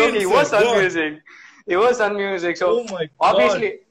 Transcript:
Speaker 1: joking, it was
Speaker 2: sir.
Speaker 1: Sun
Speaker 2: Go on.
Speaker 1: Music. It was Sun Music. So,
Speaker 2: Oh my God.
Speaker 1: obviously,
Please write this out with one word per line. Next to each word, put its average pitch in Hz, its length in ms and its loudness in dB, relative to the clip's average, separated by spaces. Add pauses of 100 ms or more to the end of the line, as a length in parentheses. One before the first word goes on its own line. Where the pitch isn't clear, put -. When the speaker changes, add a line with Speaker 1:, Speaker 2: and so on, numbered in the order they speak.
Speaker 1:
joking, 427 140 -2
it 370 80 -2
was 294 160 4
Speaker 2:
sir. - 60 -4
Speaker 1:
Sun 214 120 2
Speaker 2:
Go 240 80 2
on. 220 80 2
Speaker 1:
Music. 170 320 -2 (560)
It 180 100 0
was 240 180 4
Sun 208 200 -2
Music. 190 400 -4
So, 180 120 -2
Speaker 2:
Oh 233 180 0
my 185 200 -8
God. 156 200 -2
Speaker 1:
obviously, 277 440 2 (220)